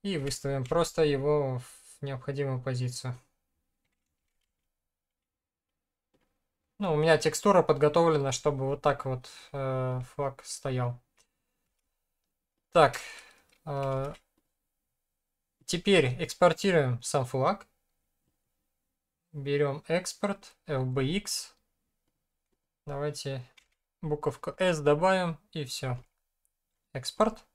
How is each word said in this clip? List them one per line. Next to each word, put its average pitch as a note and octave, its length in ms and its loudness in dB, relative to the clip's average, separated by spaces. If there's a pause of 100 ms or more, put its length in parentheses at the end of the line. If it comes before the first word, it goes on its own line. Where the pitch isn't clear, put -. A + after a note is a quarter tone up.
И G3 160 -4
выставим C#3 460 -4
просто D#3+ 400 0
его C#3 560 0
в - 420 -20
необходимую C3+ 580 -4
позицию. B2 560 -4 (3750)
Ну, F#3 140 0
у - 20 2
меня D#3 220 6
текстура F3 440 4
подготовлена, D3+ 720 2
чтобы C3+ 340 -2
вот C#3 160 -4
так C#3 220 0
вот, C3 260 -6 (220)
э, C3 480 -4 (160)
флаг C#3 280 -6
стоял. B2 560 -4 (1700)
Так, D3 260 6 (680)
э, C#3 480 -4 (1500)
теперь E3 580 2
экспортируем D#3+ 760 2
сам C3+ 240 -2
флаг. C3+ 440 -2 (1600)
Берем C#3+ 560 -2
экспорт, F#3 680 -4 (100)
F C3 180 -2
B C3 200 0
X. - 500 -4 (1300)
Давайте C#3 600 -6 (560)
буковку D3 560 -4
S F3+ 220 2
добавим E3 580 2 (140)
и D#3 120 -6
все. B2+ 380 -6 (920)
Экспорт. G#3+ 520 -4 (100)